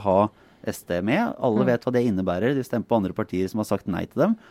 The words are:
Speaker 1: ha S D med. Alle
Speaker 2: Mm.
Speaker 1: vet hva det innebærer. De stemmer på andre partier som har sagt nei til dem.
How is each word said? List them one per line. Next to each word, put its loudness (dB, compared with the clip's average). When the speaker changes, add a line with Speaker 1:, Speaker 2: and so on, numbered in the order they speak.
Speaker 1:
ha 4
S -8
D -4
med. 0
Alle 2
Speaker 2:
Mm. 0
Speaker 1:
vet 0
hva -2
det 2
innebærer. 0
De -2
stemmer -4
på 2
andre -2
partier -2
som -6
har -2
sagt -4
nei -4
til -4
dem. 2